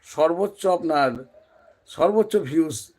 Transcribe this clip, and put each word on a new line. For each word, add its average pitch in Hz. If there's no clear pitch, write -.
সর্বোচ্চ, 170
আপনার 160
সর্বোচ্চ 214
ভিউজ 151